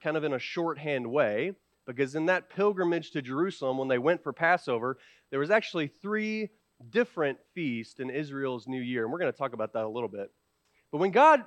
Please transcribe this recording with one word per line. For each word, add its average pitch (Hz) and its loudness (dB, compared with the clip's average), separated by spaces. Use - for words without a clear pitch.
kind 156 -2
of 151 -2
in 147 0
a 131 -2
shorthand 147 -4
way, 123 0
because 131 -2
in 156 0
that 180 0
pilgrimage 180 0
to 151 -4
Jerusalem, 135 -2
when 135 -2
they 131 4
went 165 2
for 143 -4
Passover, 135 0
there 135 -2
was 151 0
actually 196 2
three 214 -6
different 160 0
feasts 123 -4
in 131 -6
Israel's 135 -4
new 131 -4
year, 123 -2
and 113 -4
we're 175 -6
gonna 156 0
talk 131 -4
about 110 -4
that 113 0
a 110 -4
little 113 -4
bit. 101 -10
But 151 -4
when 190 4
God 269 8